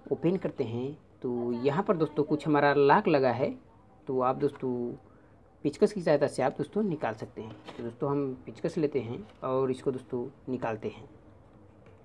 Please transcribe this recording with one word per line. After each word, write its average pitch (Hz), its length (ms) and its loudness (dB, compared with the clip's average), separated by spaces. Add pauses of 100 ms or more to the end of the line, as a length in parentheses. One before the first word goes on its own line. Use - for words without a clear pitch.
(120)
open 170 260 0
करते 147 280 -4
हैं। 120 260 -4 (300)
तो 120 340 -2
यहाँ 139 280 0
पर 196 140 2
दोस्तों 151 280 0
कुछ 151 220 -2
हमारा 147 280 4
log 143 340 6
लगा 131 240 4
है, 123 200 -2 (540)
तो 131 140 0
आप 131 160 2
दोस्तों 139 340 -2 (920)
पेचकस 175 300 2
की 185 80 -4
सहायता 147 280 4
से - 140 -2
आप 139 140 0
दोस्तों 202 280 -2
निकाल 127 300 -2
सकते - 260 -12
हैं। 110 140 -12 (120)
तो - 160 -12
दोस्तों 117 280 -4
हम 139 220 0 (120)
पेचकस - 320 -6
लेते 147 240 2
हैं 123 240 -8 (180)
और 131 280 2
इसको 127 200 -2
दोस्तों 127 360 -6 (220)
निकालते 117 400 -4
हैं। - 180 -16 (960)